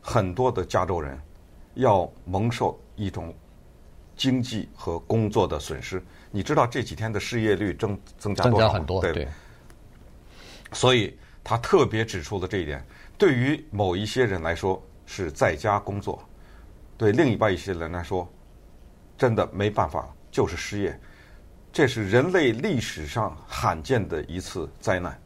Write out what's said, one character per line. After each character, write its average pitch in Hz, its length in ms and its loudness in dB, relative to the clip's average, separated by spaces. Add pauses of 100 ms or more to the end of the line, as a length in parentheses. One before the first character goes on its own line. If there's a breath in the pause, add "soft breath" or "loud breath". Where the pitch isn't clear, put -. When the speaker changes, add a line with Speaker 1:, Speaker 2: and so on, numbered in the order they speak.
Speaker 1:
很 92 340 0
多 127 160 2
的 92 140 -2
加 90 200 0
州 87 160 -2
人 67 180 -8 (560)
要 104 360 2 (140)
蒙 98 260 0
受 113 280 -2 (180)
一 101 140 -6
种 85 240 -10 (800)
经 131 260 2
济 113 320 -6
和 85 260 -6
工 110 300 2
作 104 160 4
的 76 120 -2
损 69 240 -8
失。” 92 200 -6 (300 loud breath)
你 98 100 -4
知 147 120 0
道 143 120 6
这 120 160 -2
几 - 120 -6
天 110 180 -6
的 98 60 -2
失 117 220 -4
业 107 160 4
率 95 180 0
增-， 101 240 -4 (200)
增 104 160 -4
加 90 100 -2
多 104 160 6
少 110 80 6
吗？ 73 40 2
Speaker 2:
增 - 0 -
加 87 60 0
很 80 60 -4
多， 87 160 -2
Speaker 1:
对。 85 120 0
Speaker 2:
对。 73 160 -4 (1400 loud breath)
Speaker 1:
所 127 220 4
以 101 240 0 (240 soft breath)
他 113 160 -2
特 143 260 6
别 110 200 0
指 98 180 -6
出 101 160 -6
了 90 80 -4
这 101 120 -2
一 85 60 -2
点， 69 200 -6 (340 loud breath)
对 175 160 6
于 135 360 0
某 98 260 0
一 104 100 -2
些 127 180 2
人 98 160 0
来 82 140 -2
说 92 260 -2 (260)
是 90 260 -6
在 90 240 2
家 101 240 0
工 98 200 -6
作， - 220 -8 (720 soft breath)
对 110 140 4
另 139 160 6
一 113 100 4
半 107 160 2
一 90 40 0
些 95 160 -6
人 82 180 -6
来 87 140 -6
说 90 240 -4 (920)
真 120 160 4
的 101 180 2
没 101 160 0
办 101 220 0
法， 67 180 -6 (220)
就 113 160 2
是 87 100 -6
失 - 220 -8
业。 98 180 -2 (760 loud breath)
这 - 160 4
是 110 200 -2
人 127 220 4
类 160 220 4
历 135 280 0
史 - 240 -8
上 78 320 -4 (120)
罕 87 340 -2
见 104 260 0
的 82 160 -4
一 85 140 -8
次 90 400 -8
灾 92 220 0
难 85 260 -10